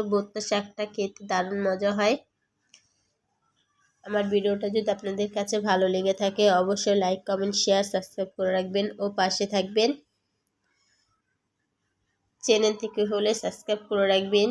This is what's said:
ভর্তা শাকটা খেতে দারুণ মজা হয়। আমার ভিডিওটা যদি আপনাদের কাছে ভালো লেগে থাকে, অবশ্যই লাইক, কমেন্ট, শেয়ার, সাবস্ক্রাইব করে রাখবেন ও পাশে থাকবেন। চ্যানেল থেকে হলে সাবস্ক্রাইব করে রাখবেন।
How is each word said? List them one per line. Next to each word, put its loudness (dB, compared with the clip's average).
ভর্তা -2
শাকটা -4
খেতে -6
দারুণ -2
মজা 0
হয়। 2
আমার -2
ভিডিওটা 0
যদি 0
আপনাদের -4
কাছে -4
ভালো 4
লেগে 0
থাকে, 0
অবশ্যই 2
লাইক, 0
কমেন্ট, -2
শেয়ার, 2
সাবস্ক্রাইব -6
করে -2
রাখবেন -2
ও -2
পাশে 0
থাকবেন। 0
চ্যানেল 4
থেকে -6
হলে 0
সাবস্ক্রাইব -6
করে 0
রাখবেন। 2